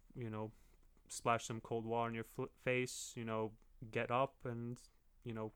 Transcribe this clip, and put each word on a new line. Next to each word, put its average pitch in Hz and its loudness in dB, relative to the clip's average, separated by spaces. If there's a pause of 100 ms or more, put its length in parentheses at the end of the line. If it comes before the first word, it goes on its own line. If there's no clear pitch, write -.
(160)
you 120 -4
know, 107 -4 (560)
splash - 4
some 113 -2
cold 117 -2
water 117 2
on 113 -4
your 113 -2
fl-, - -6 (200)
face, 123 0
you 120 -4
know, 110 2 (400)
get 117 0
up 131 4 (100)
and, 120 -4 (460)
you 120 -4
know, 110 -2